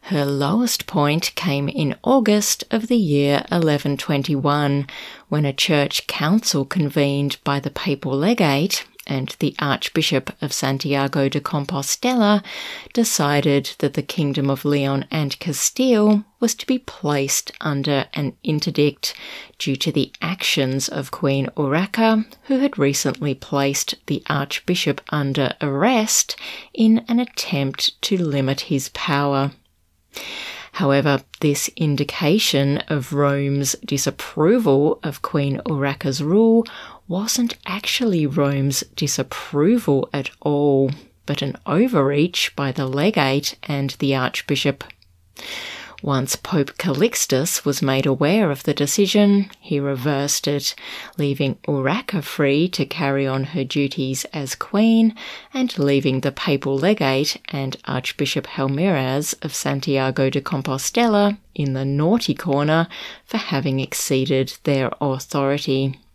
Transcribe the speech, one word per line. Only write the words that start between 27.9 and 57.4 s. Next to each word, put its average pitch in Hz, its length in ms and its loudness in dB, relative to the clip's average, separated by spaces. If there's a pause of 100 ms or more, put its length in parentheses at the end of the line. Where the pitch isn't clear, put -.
to 185 200 0
limit 139 380 0
his 139 300 -2
power. 143 600 0 (1200)
However, 139 500 2 (180)
this 143 360 0
indication 147 1000 2 (100)
of 143 260 -2
Rome's 139 580 0 (120)
disapproval 151 1160 2
of 151 200 -6
Queen 139 440 -2
Urraca's 139 560 -2
rule 226 440 4 (420)
wasn't 220 480 -2 (100)
actually 185 600 0
Rome's 139 540 0 (140)
disapproval 147 1160 0
at 139 180 -4 (100)
all, 143 500 4 (340)
but 147 160 -4
an 143 160 -4 (100)
overreach 156 880 2
by 139 160 -2
the 135 160 -4
legate 143 760 0
and 139 360 -4
the 135 160 0
archbishop. 135 680 -2 (1160)
Once 135 360 -2
Pope - 400 -2
Calixtus 156 880 0
was 143 180 0
made 135 240 2
aware 151 460 2
of 135 120 -6
the 147 100 0
decision, 202 840 2
he 143 220 -2
reversed 139 680 -2
it, 143 280 -2 (420)
leaving 139 400 0 (100)
Urraca 151 560 0
free 147 460 2
to 156 160 -2
carry 139 420 -2
on 135 160 -2
her 139 220 -4
duties 135 600 -2
as 139 280 -8
queen 226 600 4 (380)
and 262 240 -2
leaving 139 440 2
the 139 100 0
papal 139 460 -2
legate 147 720 0